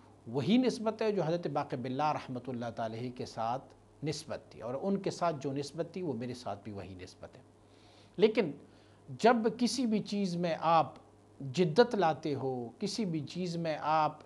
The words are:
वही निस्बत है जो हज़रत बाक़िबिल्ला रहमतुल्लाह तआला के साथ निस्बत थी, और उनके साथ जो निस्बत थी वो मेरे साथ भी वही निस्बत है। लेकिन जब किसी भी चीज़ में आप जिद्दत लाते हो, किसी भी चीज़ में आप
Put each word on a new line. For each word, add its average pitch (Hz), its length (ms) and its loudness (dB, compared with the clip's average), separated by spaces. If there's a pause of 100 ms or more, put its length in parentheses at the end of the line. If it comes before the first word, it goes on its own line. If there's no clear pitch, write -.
(280)
वही 135 320 4
निस्बत 220 420 0
है 220 100 2
जो 190 120 2
हज़रत 170 260 0
बाक़िबिल्ला 143 640 0
रहमतुल्लाह 120 580 -6
तआला 113 460 -4
के 117 100 -6
साथ 117 320 -4 (460)
निस्बत - 400 -6
थी, - 160 -20
और 123 160 -6
उनके 196 340 0
साथ 170 240 0
जो 143 180 -4
निस्बत 156 420 -6
थी 190 60 -6
वो 160 140 -2
मेरे 123 200 -6
साथ 101 300 -8
भी 110 60 -10
वही 95 240 -10
निस्बत - 400 -16
है। - 60 -20 (760)
लेकिन 208 360 4 (680)
जब 226 360 6
किसी 247 300 0
भी 214 140 2
चीज़ 196 360 -2
में 170 180 0
आप 160 400 4 (440)
जिद्दत 165 560 4
लाते 160 380 2
हो, 131 180 -2 (300)
किसी 208 240 -2
भी 160 180 -2
चीज़ 175 340 -6
में 160 200 -2
आप 151 480 2